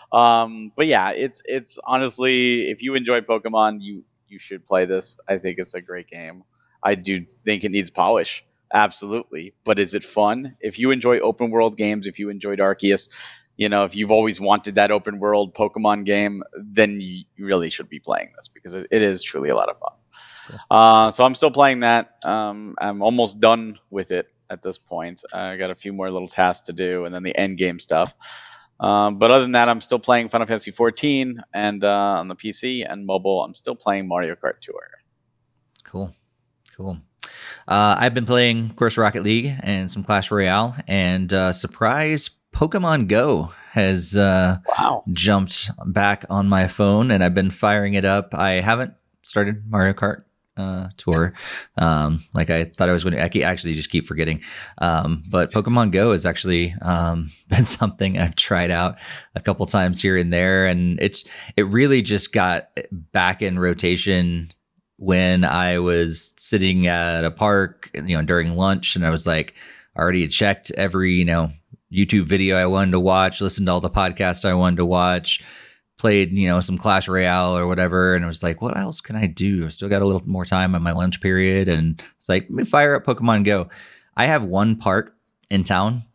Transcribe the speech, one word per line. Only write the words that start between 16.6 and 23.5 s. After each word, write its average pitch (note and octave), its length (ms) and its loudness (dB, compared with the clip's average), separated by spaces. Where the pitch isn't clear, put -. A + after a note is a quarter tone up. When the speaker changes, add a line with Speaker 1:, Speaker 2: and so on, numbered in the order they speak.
Speaker 1:
you F#2 240 -12
really F#2+ 320 0
should - 180 -12
be D2+ 120 -18
playing G1+ 360 -6
this - 120 -16
because - 260 -18
it, F#2+ 160 -10
it A2 120 4
is G2 200 0
truly C#2+ 260 -6
a B1+ 80 0
lot G1+ 140 0
of - 80 -12
fun. - 140 -10
Speaker 2:
Cool. G#2+ 120 -18
Speaker 1:
Uh, A2 400 8
so B2+ 140 4
I'm C3 100 4
still D3+ 160 2
playing C3+ 300 4
that. A#2 440 0
Um, G#2 560 -6
I'm G2+ 220 -4
almost A2 380 0
done A2+ 380 4